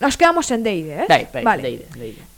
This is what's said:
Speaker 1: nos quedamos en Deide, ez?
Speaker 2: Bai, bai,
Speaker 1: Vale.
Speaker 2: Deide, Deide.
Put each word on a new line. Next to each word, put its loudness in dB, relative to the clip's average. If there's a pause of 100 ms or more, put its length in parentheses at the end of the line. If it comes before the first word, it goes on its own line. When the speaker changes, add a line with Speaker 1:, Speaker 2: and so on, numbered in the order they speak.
Speaker 1:
nos 0
quedamos 2
en -2
Deide, -4
ez? 0
Speaker 2:
Bai, 4
bai, -6
Speaker 1:
Vale. 2
Speaker 2:
Deide, -8
Deide. -14 (160)